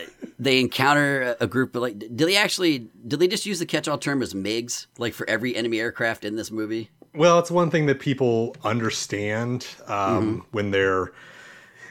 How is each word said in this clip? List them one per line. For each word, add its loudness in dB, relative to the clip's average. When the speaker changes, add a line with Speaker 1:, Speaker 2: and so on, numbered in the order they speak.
Speaker 1:
they 4
encounter 4
a, -2
a 4
group 0
of, -2
like, -4
d-, -12
do 0
they 4
actually, 0
do -4
they 4
just -4
use -4
the -4
catch-all -2
term -2
as -4
migs, -6
like, -4
for -6
every -2
enemy -2
aircraft -4
in -6
this -8
movie? -6
Speaker 2:
Well, 6
it's 0
one 2
thing 2
that 2
people 0
understand, -2
um, -6
Speaker 1:
Mm-hmm. -
Speaker 2:
when -2
they're, 2